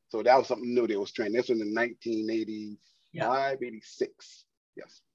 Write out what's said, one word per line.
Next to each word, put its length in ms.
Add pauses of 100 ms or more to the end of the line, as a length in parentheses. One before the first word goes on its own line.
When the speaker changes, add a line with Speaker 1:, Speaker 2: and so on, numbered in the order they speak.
Speaker 1:
So 160
that 140
was 100
something 260
new 140
they 80
was 160
training. 220
This 160
was 100
in 140
nineteen 580
eighty-five, 460 (840)
Speaker 2:
Yeah. 60
Speaker 1:
eighty-six. 800 (320)
Yes. 240 (140)